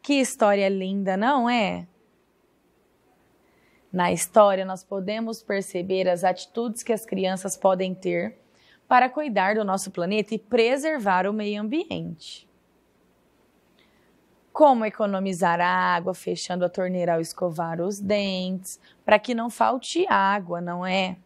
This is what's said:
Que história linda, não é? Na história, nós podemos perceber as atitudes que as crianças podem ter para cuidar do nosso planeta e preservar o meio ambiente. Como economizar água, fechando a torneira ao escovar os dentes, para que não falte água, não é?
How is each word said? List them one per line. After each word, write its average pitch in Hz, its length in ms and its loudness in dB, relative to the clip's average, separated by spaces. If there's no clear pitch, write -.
Que - 140 -2
história 202 540 2
linda, 190 480 -2
não 240 340 0
é? 180 380 -2
Na 180 200 0
história, 190 520 4
nós 190 200 -10
podemos 214 580 -6
perceber 190 680 -2
as 175 140 0
atitudes 220 600 -2
que - 100 -2
as 208 120 -2
crianças 190 520 -4
podem 185 360 2
ter 180 460 -4
para 254 240 6
cuidar 214 460 0
do 220 80 0
nosso 190 260 -4
planeta 208 440 -2
e 214 40 -4
preservar 233 880 2
o 202 60 -2
meio 208 280 -4
ambiente. 208 880 -8
Como 262 320 6
economizar 190 760 0
água, 180 540 0
fechando 180 500 -4
a 175 40 0
torneira 180 460 -2
ao 165 60 0
escovar 165 600 -6
os 202 180 -4
dentes, 190 840 -4
para 214 140 6
que 240 160 -2
não 226 160 -4
falte 247 580 0
água, 190 520 0
não 175 260 -6
é? 185 400 -2